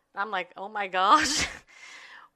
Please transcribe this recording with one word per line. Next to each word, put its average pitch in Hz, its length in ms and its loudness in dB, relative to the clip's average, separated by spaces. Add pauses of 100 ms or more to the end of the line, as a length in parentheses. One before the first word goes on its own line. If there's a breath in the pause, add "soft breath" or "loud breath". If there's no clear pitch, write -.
(140 soft breath)
I'm 202 160 -6
like, 185 260 -4
"Oh 196 120 -12
my 208 200 -6
gosh." 262 640 4
<laughs> - 40 -16 (800 loud breath)